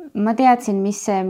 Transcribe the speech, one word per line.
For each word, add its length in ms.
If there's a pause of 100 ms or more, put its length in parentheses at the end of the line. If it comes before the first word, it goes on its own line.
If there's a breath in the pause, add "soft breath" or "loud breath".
(120)
ma 240
teadsin, 440
mis 200
see 300